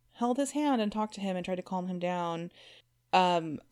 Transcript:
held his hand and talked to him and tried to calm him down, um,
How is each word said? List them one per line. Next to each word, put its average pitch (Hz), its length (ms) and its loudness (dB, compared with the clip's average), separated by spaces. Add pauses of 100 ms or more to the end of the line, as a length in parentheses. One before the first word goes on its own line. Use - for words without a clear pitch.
(120)
held 240 240 0
his 269 160 0
hand 285 280 2
and 208 120 0
talked 214 220 -4
to 202 60 -12
him 190 160 -2
and 180 80 -4
tried 185 120 -2
to 180 60 -6
calm 185 260 -4
him 180 100 -4
down, 175 520 -2 (600)
um, 175 460 4 (140)